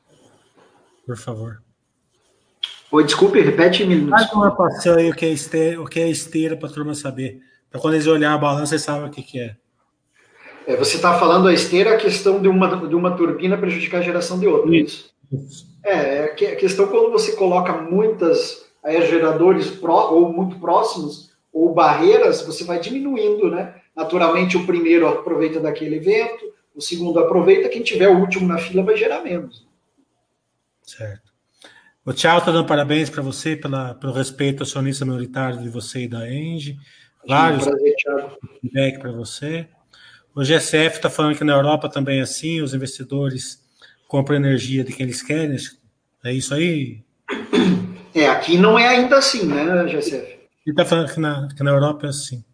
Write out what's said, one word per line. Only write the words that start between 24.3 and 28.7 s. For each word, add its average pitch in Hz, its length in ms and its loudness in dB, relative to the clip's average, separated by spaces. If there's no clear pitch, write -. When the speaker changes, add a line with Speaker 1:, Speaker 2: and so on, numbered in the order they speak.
Speaker 2:
o 170 100 -2
primeiro 170 400 4
aproveita 160 540 -2
daquele 156 400 -4
vento, 214 440 -2
o 147 60 -18
segundo 170 380 -4
aproveita, 185 500 4
quem - 140 -6
tiver - 260 2
o 180 100 8
último 185 280 0
na 170 120 0
fila 185 240 -2